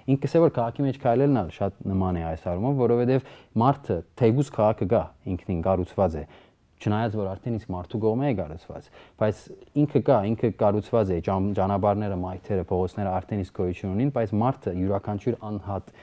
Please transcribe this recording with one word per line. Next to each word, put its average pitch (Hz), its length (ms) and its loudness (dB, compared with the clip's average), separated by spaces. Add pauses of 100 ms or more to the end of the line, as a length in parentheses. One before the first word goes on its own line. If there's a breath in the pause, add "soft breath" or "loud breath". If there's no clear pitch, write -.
Ինքս 139 260 0
է, 165 100 6
որ 156 140 4
քաղաքի 123 300 -2
մեջ 131 140 -4
քայլելն 127 420 4
ալ 82 100 -8
շատ - 300 -4
նման 95 360 0
է 82 80 -4
այս 80 200 -6
առումով, 110 360 -2
որովհետև 120 460 2 (280 loud breath)
մարդը, 117 420 2 (140)
թեկուզ 127 400 2
քաղաքը 107 360 2
գա, 101 160 2 (180)
ինքնին 87 400 -4
կառուցված 90 560 0
է, 73 60 -8 (560 loud breath)
չնայած 107 340 -2
որ 104 140 -4
արդեն 107 300 -6
իսկ - 120 -12
մարդու 90 300 -8
կողմէ 113 280 0
է 131 60 0
կառուցված, 82 520 -10 (260 loud breath)
բայց - 300 -2 (300)
ինքը 147 300 2
կա, 139 200 4
ինքը 113 300 0
կառուցված 104 600 2
է, 87 80 0
ճան-, 95 320 0
ճանապարհները, 101 640 0
մայթերը, 92 480 -4
փողոցները 92 460 -2
արդեն 95 320 -4
իսկ - 160 -8
գոյություն 92 320 -4
ունին, 120 180 0
բայց 113 220 -2
մարդը 110 400 0
յուրաքանչյուր 98 680 -2
անհատ 101 540 -8 (100)